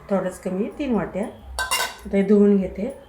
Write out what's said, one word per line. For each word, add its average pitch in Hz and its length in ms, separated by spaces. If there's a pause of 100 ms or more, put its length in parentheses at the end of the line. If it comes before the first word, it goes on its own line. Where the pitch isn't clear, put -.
थोडंच 180 300
कमी 185 240
आहे, - 160
तीन 262 160
वाट्या. 185 300
आता - 920
हे 196 60
धुवून 202 340
घेते 190 500